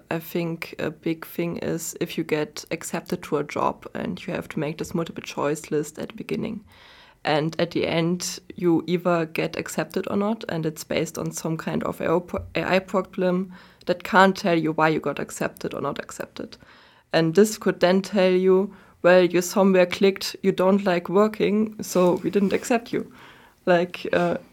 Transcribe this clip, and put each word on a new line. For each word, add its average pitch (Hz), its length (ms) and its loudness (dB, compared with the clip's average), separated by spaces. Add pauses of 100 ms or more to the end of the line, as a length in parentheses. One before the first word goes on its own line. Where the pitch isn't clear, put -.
(100)
I 165 80 -2
think 165 600 -6
a 151 120 -4
big 160 340 -6
thing 170 340 -6
is - 420 -6
if 175 180 -8
you 160 60 -2
get 151 460 -4
accepted 165 520 -6
to - 160 -2
a 147 60 -2
job - 500 -2
and - 320 -6
you 170 80 -6
have 165 140 -6
to - 100 -8
make 160 180 -4
this - 180 -8
multiple - 280 -4
choice - 480 -4
list 151 280 -2
at - 120 -8
the - 60 -16
beginning. - 460 -6 (640)
And 156 340 -2
at 170 120 -2
the - 160 -2
end, 170 540 -2 (160)
you 165 300 2
either 170 380 0
get 160 320 -4
accepted 165 540 -4
or 202 60 -2
not, 208 340 -2
and 165 160 -2
it's 156 180 -6
based - 340 -4
on 160 140 -4
some 160 240 -4
kind 160 280 -4
of - 160 -6
A - 140 0
I 175 40 4
pro-, 180 260 -8 (120)
A 165 200 -2
I - 40 4
problem 185 720 -2 (340)
that 175 180 -2
can't 190 320 6
tell 170 220 0
you 156 140 0
why 160 160 4
you 160 120 0
got 160 180 -4
accepted - 540 -6
or - 80 -8
not 139 180 -6
accepted. - 600 -12 (540)
And 165 220 2
this 214 220 6
could - 240 -2
then 185 220 6
tell 190 280 2
you, 185 440 4 (280)
"Well, 180 220 8
you 175 160 2
somewhere 185 460 4
clicked, 190 560 0
you 190 100 2
don't 190 320 2
like 175 240 0
working, 208 760 2
so 180 400 2
we - 80 -2
didn't 196 220 2
accept - 400 -2
you." - 180 -4 (560)
Like, 180 480 2
uh, 175 240 0 (140)